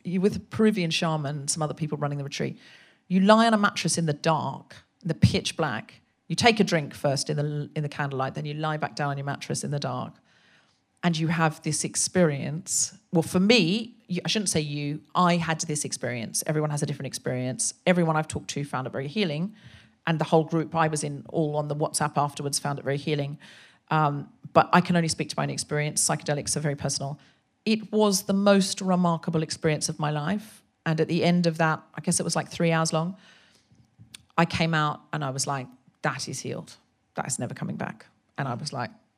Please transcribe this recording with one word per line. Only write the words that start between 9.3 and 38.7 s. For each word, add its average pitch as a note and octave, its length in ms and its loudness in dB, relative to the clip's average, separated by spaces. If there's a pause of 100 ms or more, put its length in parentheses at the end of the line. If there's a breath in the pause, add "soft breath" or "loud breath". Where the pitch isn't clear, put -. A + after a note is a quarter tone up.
in C#3 80 -6
the C#3+ 80 -2
dark. B2+ 360 -6 (880 soft breath)
And F3 120 4
you D#3+ 120 0
have D#3+ 340 2
this D3+ 220 -2
experience. - 1120 0 (180)
Well, E3 80 4
for - 180 0
me, G#3 540 4 (140)
you, F3+ 180 -4
I - 20 -8
shouldn't F#3 220 -2
say D#3+ 120 2
you, D3 400 -4 (120)
I F3 220 4
had E3 260 -2
this D3+ 240 -4
experience. A#2+ 600 -6
Everyone D3+ 240 0
has D3 100 -4
a D3+ 60 0
different C#3 180 -6
experience. B2+ 720 -4 (100)
Everyone F3 320 4
I've D#3 100 -2
talked - 240 -8
to C#3+ 140 -6
found C3 220 -6
it - 20 -12
very C3+ 180 -6
healing. E3+ 460 -2 (540 loud breath)
And E3 100 2
the D3+ 60 0
whole D#3+ 220 4
group D#3+ 280 -2
I D#3+ 140 2
was D3+ 160 -2
in, C#3+ 260 -8
all D3+ 280 0
on D3 100 -2
the D3 80 -4
WhatsApp D3 420 -2
afterwards, C#3+ 400 -2
found C#3 220 -4
it - 60 -10
very C#3 120 0
healing. C#3+ 400 -4 (540 loud breath)
Um, D3 380 4 (220)
but D#3+ 220 6
I F3 80 10
can F3+ 140 2
only E3 140 4
speak - 200 -4
to - 80 -12
my D3 60 0
own C#3+ 80 -2
experience. D3 520 -2
Psychedelics D#3+ 540 -2
are - 20 -4
very D3 160 -2
personal. C#3 440 -6 (460 soft breath)
It G#3+ 260 0
was G#3 320 4
the G3 100 0
most G3 480 4
remarkable F3 600 2
experience D3+ 460 -2
of D#3 100 -6
my D3+ 100 0
life. D3+ 540 -4 (240)
And D#3 120 2
at D#3+ 80 2
the D#3+ 160 0
end F3 220 4
of D#3+ 140 0
that, D#3+ 240 2 (100)
I D3+ 80 -12
guess F3 180 0
it - 40 -2
was, - 120 -4
like, D#3+ 140 -2
three E3+ 220 0
hours D#3+ 220 0
long, E3+ 220 -2 (1200 soft breath)
I E3+ 60 6
came E3 280 0
out D3+ 280 0 (120)
and D3+ 100 -4
I C3+ 80 -4
was C3+ 160 -4
like, C#3 200 -6 (360)
"That C3 240 -4
is B2+ 120 -8
healed. - 360 -10 (400)
That - 120 -6
is - 120 -4
never B2 160 -6
coming - 200 -6
back." - 300 -10 (340)
And C#3+ 80 -4
I A#2+ 80 -4
was, C3 180 -8